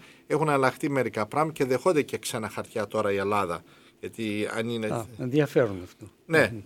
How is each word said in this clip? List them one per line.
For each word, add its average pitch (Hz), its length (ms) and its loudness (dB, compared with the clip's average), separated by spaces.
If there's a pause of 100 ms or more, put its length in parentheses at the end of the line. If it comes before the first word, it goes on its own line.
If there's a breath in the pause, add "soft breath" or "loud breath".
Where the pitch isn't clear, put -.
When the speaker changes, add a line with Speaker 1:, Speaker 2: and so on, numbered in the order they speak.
(260 soft breath)
Speaker 1:
έχουν 147 220 0
αλλάχτεί 139 420 2
μερικά 113 360 0
πράγματα 151 280 0
και 143 100 0
δεχόνται 131 380 2
και - 160 -4
ξένα 110 300 -6
χαρτιά 104 380 -6
τώρα 107 260 0
η 101 40 2
Ελλάδα. 98 460 0 (380 soft breath)
Γιατί 104 560 -4
αν 113 120 -2
είναι 113 180 -4
Speaker 2:
Α, 113 200 -4 (120)
ενδιαφέρον 127 680 2
αυτό. - 260 -18 (160)
Speaker 1:
Ναι, 147 260 4
Speaker 2:
Μμμ. 107 140 -10